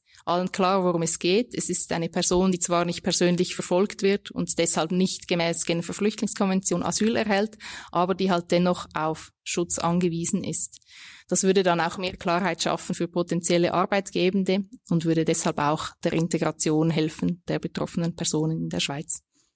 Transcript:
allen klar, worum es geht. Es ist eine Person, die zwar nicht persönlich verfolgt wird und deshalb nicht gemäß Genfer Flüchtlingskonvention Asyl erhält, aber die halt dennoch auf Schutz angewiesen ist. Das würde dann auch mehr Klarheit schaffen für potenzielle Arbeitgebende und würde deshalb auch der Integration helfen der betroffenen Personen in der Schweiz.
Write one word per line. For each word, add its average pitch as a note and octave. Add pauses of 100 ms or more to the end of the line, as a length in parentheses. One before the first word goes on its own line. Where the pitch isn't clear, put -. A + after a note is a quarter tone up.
(240)
allen F3+
klar, F#3+
worum E3+
es E3
geht. G3+
Es -
ist -
eine E3
Person, F#3
die F3
zwar F3
nicht F3
persönlich F3
verfolgt -
wird G3
und -
deshalb D#3+
nicht F#3
gemäß E3+
Genfer E3+
Flüchtlingskonvention F#3+
Asyl G#3+
erhält, G#3+ (340)
aber F3+
die F#3
halt F3
dennoch F3
auf D#3 (120)
Schutz -
angewiesen E3+
ist. - (500)
Das F3+
würde F#3+
dann E3+
auch E3
mehr F#3
Klarheit F3
schaffen E3
für E3+
potenzielle F3
Arbeitgebende F#3+ (260)
und E3
würde D#3+
deshalb E3
auch D3+ (160)
der E3
Integration D#3+
helfen D#3+
der D#3
betroffenen E3+
Personen D#3+
in E3
der E3+
Schweiz. - (320)